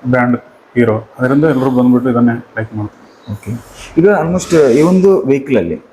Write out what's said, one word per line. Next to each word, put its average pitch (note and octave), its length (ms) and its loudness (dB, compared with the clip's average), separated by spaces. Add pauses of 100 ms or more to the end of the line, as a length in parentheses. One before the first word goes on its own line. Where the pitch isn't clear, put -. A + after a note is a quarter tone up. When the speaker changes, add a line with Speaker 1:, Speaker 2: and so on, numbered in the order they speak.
Speaker 1:
ಬ್ರ್ಯಾಂಡ್ B2 300 0 (380)
ಹೀರೋ, A2 340 0 (100)
ಅದರಿಂದ C#3 260 0
ಎಲ್ಲರೂ C3+ 260 0
ಬಂದ್ಬಿಟ್ಟು B2 400 2
ಇದನ್ನೇ A#2+ 220 0
ಲೈಕ್ A2 420 -10
ಮಾಡ್ತಾರೆ. - 580 -12
Speaker 2:
ಓಕೆ, G#2 180 -12 (500)
ಈಗ F3+ 60 2
almost E3 680 0
ಈ D3 100 4
ಒಂದು F#3 440 2
ವೆಹಿಕಲ್ C#3 300 0
ಅಲ್ಲಿ E2+ 260 -4 (100)